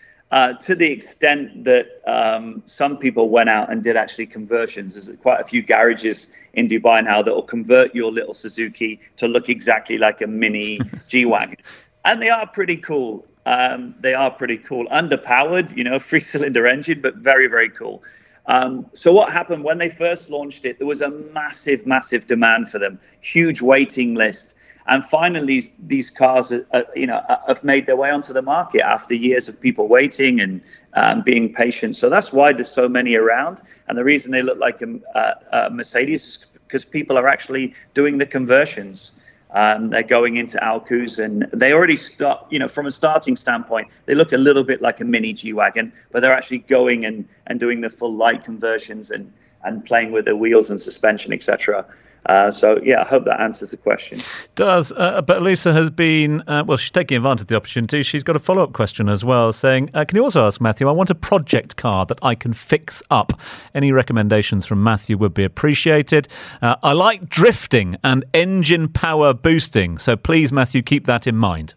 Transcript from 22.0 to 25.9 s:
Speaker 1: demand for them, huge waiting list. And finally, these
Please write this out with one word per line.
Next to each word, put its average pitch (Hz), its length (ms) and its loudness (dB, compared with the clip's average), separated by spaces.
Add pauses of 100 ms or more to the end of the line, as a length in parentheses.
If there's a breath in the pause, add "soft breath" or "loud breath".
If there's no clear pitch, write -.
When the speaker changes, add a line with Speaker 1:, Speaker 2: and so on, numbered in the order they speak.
Speaker 1:
demand 113 420 2
for 107 100 -8
them, 98 200 -4 (220 soft breath)
huge 165 420 -2
waiting 127 520 2
list. 107 420 -2 (320 soft breath)
And 135 160 0
finally, 156 580 0 (240)
these 139 240 -4